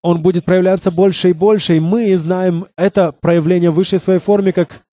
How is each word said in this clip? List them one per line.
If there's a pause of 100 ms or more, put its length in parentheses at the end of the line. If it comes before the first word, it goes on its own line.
он
будет
проявляться
больше
и
больше,
и
мы
знаем (100)
это
проявление
в
высшей
своей
форме
как (120)